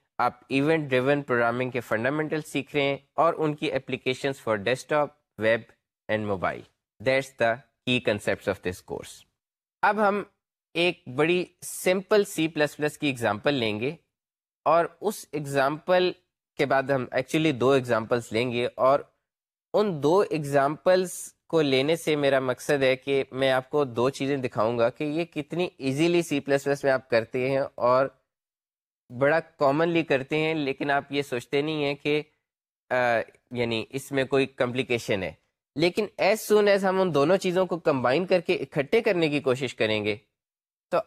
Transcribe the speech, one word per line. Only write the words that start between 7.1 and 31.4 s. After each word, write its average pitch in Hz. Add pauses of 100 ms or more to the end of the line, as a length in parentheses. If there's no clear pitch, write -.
the 113
key - (100)
concepts 104
of 95
this 90 (120)
course۔ - (720)
اب 208
ہم 196 (520)
ایک 170 (120)
بڑی 165 (180)
سمپل 196
سی 160
پلس 151
پلس 147
کی 147
ایگزامپل 120
لیں 110
گے، 143 (680)
اور 165 (160)
اس 208
ایگزامپل 151 (440)
کے 147
بعد 135
ہم 131 (120)
actually 156
دو 123
ایگزامپلس 120
لیں 120
گے، 120
اور 135 (720)
ان 185
دو 170
ایگزامپلس 156 (140)
کو 160
لینے 139
سے 160
میرا 139
مقصد 131
ہے 131
کہ 135
میں 135
آپ 131
کو 147
دو 120
چیزیں 139
دکھاؤں 120
گا 117
کہ -
یہ 156
کتنی 165 (100)
ایزیلی 160
سی 147
پلس 139
پلس 143
میں 135
آپ -
کرتے 123
ہیں 135 (140)
اور 127 (1120)
بڑا 147
کامنلی 160
کرتے 143
ہیں، 156
لیکن 143
آپ 139
یہ 143
سوچتے 139